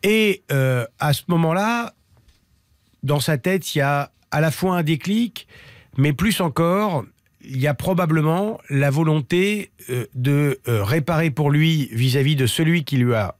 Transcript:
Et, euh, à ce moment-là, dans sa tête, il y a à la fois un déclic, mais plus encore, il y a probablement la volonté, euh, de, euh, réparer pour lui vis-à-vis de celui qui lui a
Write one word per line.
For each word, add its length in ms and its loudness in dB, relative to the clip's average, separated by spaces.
Et, 500 2
euh, 340 2
à 140 2
ce 160 -4
moment-là, 640 0
dans 180 0
sa 160 0
tête, 360 -2
il 40 -2
y 40 0
a 300 -2
à 100 0
la 100 2
fois 240 -2
un 80 0
déclic, 640 -2
mais 160 2
plus 300 0
encore, 640 0
il 200 -6
y 60 2
a 60 0
probablement 880 0
la 200 2
volonté, 840 0
euh, 240 -4
de, 540 0
euh, 160 0
réparer 480 0
pour 200 0
lui 420 2
vis-à-vis 420 2
de 120 2
celui 360 0
qui 140 -2
lui 160 2
a 260 -2